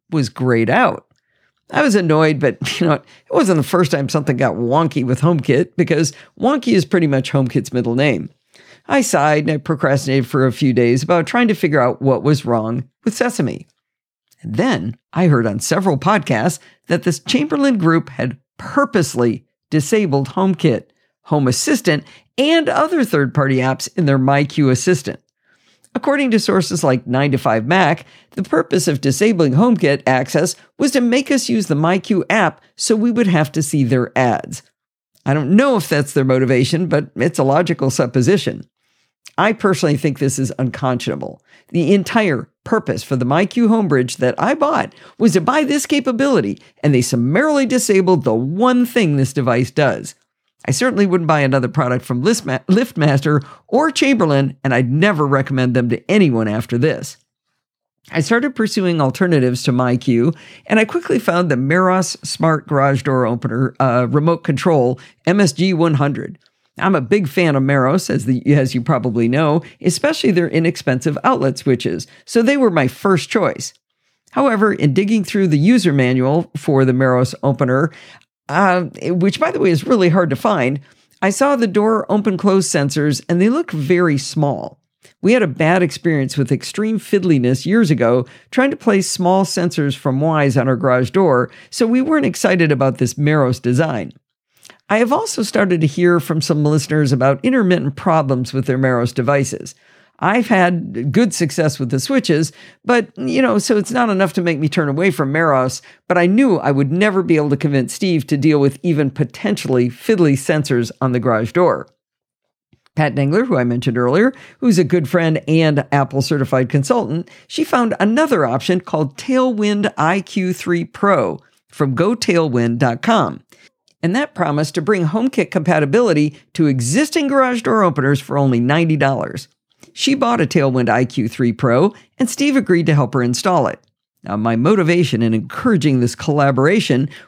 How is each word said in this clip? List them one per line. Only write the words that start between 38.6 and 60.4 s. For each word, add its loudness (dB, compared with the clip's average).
I 2
personally 0
think -4
this -2
is -4
unconscionable. -4
The 0
entire -2
purpose -4
for -4
the -2
My 0
Q 0
Homebridge 0
that -2
I 0
bought -2
was 2
to 2
buy 0
this -2
capability, 0
and 2
they 4
summarily 0
disabled 2
the 0
one 0
thing 0
this 0
device 0
does. -2
I -4
certainly 0
wouldn't 0
buy 2
another 0
product -2
from -4
Listma-, -2
LiftMaster 0
or 0
Chamberlain, 0
and 0
I'd 0
never 2
recommend 0
them 0
to -4
anyone 2
after -4
this. -2
I -2
started -2
pursuing 0
alternatives 0
to 0
My 0
Q, 0